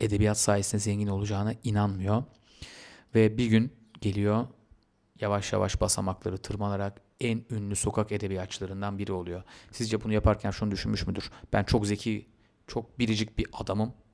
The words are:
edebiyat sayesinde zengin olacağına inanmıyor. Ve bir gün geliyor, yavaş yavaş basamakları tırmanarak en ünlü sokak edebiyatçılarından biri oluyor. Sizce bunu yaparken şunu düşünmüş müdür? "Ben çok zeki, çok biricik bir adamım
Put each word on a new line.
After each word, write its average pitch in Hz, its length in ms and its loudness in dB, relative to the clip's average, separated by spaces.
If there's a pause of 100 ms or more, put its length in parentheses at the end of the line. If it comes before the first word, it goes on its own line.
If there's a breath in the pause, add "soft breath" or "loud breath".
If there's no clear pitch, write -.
edebiyat 104 380 2
sayesinde 101 420 2
zengin 104 260 0
olacağına 101 480 -2 (100)
inanmıyor. 104 600 0 (880 loud breath)
Ve 110 240 6
bir 123 80 4
gün 110 260 4 (280)
geliyor, 104 460 2 (760)
yavaş 101 320 -2
yavaş 98 280 0
basamakları 95 580 -2
tırmanarak 101 600 -4 (200)
en 117 300 -2
ünlü 101 260 -4
sokak - 360 -2
edebiyatçılarından 98 840 -6
biri 98 140 -4
oluyor. 90 300 -6 (300 loud breath)
Sizce 110 320 -2
bunu 110 80 0
yaparken 104 380 4
şunu 104 200 -2
düşünmüş 98 360 -2
müdür? 95 240 -4 (220 loud breath)
"Ben 104 120 2
çok 104 220 2
zeki, 104 400 -2 (400 soft breath)
çok - 320 -8
biricik 110 400 0
bir 113 140 -2
adamım 107 400 -2 (220)